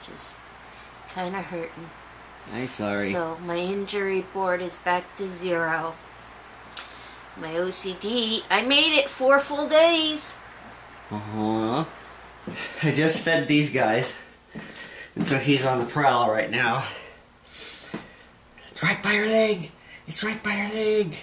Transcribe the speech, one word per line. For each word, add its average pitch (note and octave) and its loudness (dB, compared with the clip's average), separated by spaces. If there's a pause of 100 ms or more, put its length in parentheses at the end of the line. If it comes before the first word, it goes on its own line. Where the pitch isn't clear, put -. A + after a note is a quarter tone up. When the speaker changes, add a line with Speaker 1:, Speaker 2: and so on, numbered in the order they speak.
Speaker 1:
just - -8 (720)
kinda F#3 -4
hurting. E3 -8 (640)
Speaker 2:
I'm B2 -4
sorry. G2+ 0
Speaker 1:
So, E3 -2
my E3+ -2
injury G3 -2
board F#3 0
is F3 -6
back F3+ -2
to G3+ -6
zero. E3 -2 (1400)
My E3 -8
O F3+ 0
C F#3 -6
D, A3+ 0
I G3+ 6
made D4 4
it C#4+ 4
four C4+ 6
full D4 -2
days. D#4 4 (720)
Speaker 2:
Uh-huh. A2 0 (1000)
I D3+ 4
just D#3 4
fed D#3+ 4
these D3 4
guys. A#2+ 2 (1000)
And - 0
so C3+ 2
he's C3+ 4
on B2+ 2
the A#2 0
prowl A#2+ 4
right A2 0
now. B2 0 (1800)
It's - -8
right F#3 2
by G3+ 2
your G#3 2
leg. G#3+ 4 (380)
It's D#3+ -4
right A3 -4
by G3+ -2
your G#3 -2
leg. G#3+ 2